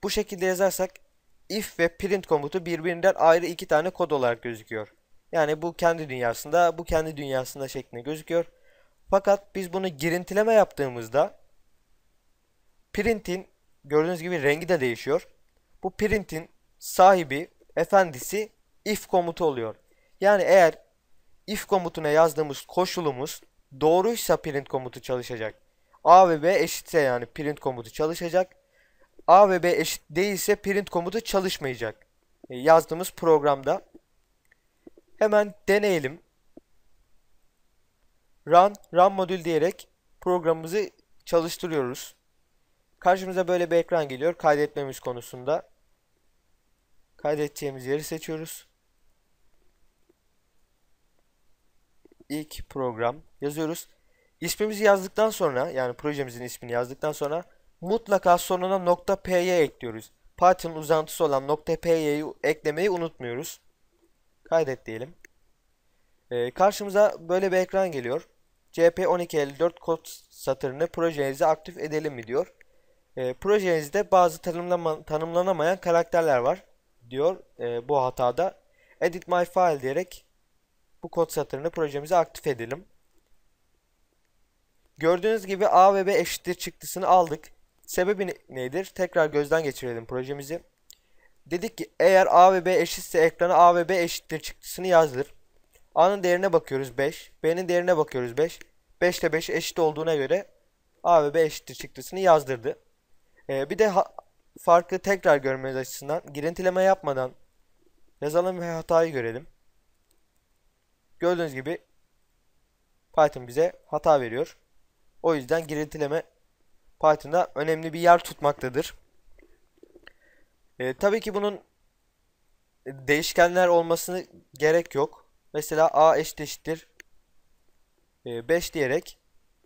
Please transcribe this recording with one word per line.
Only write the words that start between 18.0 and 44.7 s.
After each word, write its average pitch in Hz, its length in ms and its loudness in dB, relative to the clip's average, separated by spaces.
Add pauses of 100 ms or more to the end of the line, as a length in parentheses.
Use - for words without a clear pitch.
if 202 220 -4
komutu 175 380 0
oluyor. 117 300 -4 (460)
Yani 196 220 4
eğer 170 340 6 (720)
if 202 180 -6
komutuna 165 440 -2
yazdığımız 156 560 2
koşulumuz 160 760 -4 (400)
doğruysa 180 560 2
print 139 320 -8
komutu 127 320 -8
çalışacak. 120 600 -8 (420)
A 180 260 10
ve 151 140 0
B 180 160 2
eşitse 165 400 -2
yani 123 260 0
print 143 340 -8
komutu 120 300 -8
çalışacak. 170 640 -2 (720)
A 190 220 10
ve 175 140 0
B 175 80 2
eşit - 380 -2
değilse 196 460 -2
print 196 340 -4
komutu 180 320 -4
çalışmayacak. 135 840 -6 (420)
E, 127 80 -12
yazdığımız 160 540 4
programda. 147 760 0 (1300)
Hemen 208 340 2 (140)
deneyelim. 180 540 0 (2250)
Run, 180 260 6 (200)
run 185 200 6
modül 185 300 -4
diyerek 160 460 -2 (320)
programımızı 170 680 -2 (360)
çalıştırıyoruz. 160 920 -4 (840)
Karşımıza 185 480 0
böyle 175 240 0
bir 175 40 4
ekran 165 320 0
geliyor 139 300 -4
kaydetmemiz 147 640 0